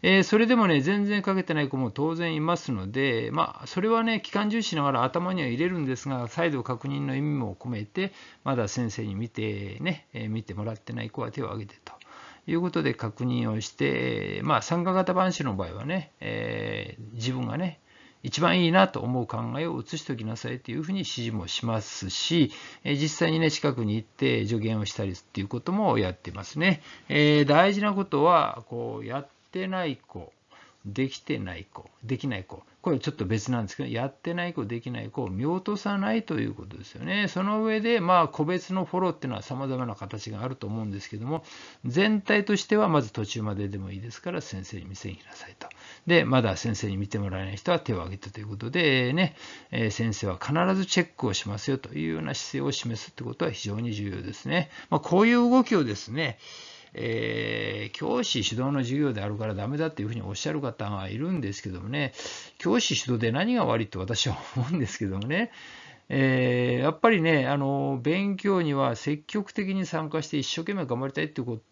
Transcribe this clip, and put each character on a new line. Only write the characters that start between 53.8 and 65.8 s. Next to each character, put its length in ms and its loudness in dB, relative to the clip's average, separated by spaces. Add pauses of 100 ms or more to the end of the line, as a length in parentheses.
に 100 -2
重 200 -4
要 100 -6
で 100 -8
す 160 -10
ね。 220 0 (200)
ま 100 2
あ、 20 -8
こ 200 4
う 60 8
い 60 6
う 160 6
動 160 8
き 100 2
を 80 4
で 120 0
す 180 -12
ね、 240 -4 (560)
え 960 -4
ー、 20 -20
教 320 -2
師 200 0
主 100 0
導 180 0
の 80 0
授 180 0
業 160 2
で 80 -4
あ 60 -4
る 80 -4
か 100 -4
ら 80 -2
ダ 140 -4
メ 100 -2
だ 100 0
っ 40 -4
て 100 -8
い 40 -2
う 20 -2
ふ 40 -4
う 40 -4
に 60 -4
お 100 -6
っ 40 -6
し 120 -4
ゃ 60 -2
る 80 -2
方 280 -4
が 200 -4
い 80 -6
る 140 -2
ん 100 0
で 120 -2
す 80 -10
け 80 -8
ど 120 -8
も 80 -8
ね、 240 -2 (440)
教 220 2
師 160 0
主 160 -2
導 80 2
で 120 2
何 240 0
が 100 2
悪 180 2
い 40 -4
っ 20 -14
て 100 -10
私 300 -2
は 80 -2 (180)
思 160 0
う 40 0
ん 40 2
で 80 0
す 100 -8
け 80 -2
ど 140 -2
も 80 -6
ね、 240 0 (580)